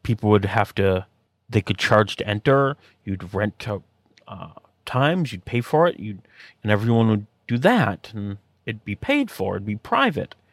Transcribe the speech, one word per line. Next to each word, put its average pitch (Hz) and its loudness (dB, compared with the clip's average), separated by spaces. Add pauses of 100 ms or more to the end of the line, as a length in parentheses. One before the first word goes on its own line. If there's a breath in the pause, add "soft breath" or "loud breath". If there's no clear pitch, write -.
People 107 0
would 101 6
have 101 -2
to, 95 0 (420)
they 110 0
could - -4
charge 107 2
to - -6
enter, 135 0 (280 soft breath)
you'd 92 -8
rent 101 -2
to, 101 -8 (440)
uh, 165 -16 (340)
times, 147 0
you'd 90 -14
pay 120 -2
for 156 2
it, - -2
you'd, 104 -10 (400 loud breath)
and 104 -2
everyone 113 4
would 104 2 (220)
do 120 -2
that, 143 2
and 101 -8 (260)
it'd 107 -10
be 101 -6
paid 277 0
for, 95 -4
it'd 101 -8
be 104 -4
private. - 0 (180 soft breath)